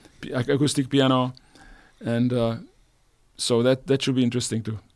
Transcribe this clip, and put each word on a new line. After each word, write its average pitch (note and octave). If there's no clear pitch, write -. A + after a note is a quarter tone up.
p-, -
ac-, B2+
acoustic C#3+
piano. C3
And, A#2+
uh, A#2
so A#2
that, C3
that C3+
should C#3
be B2+
interesting A#2+
to G#2+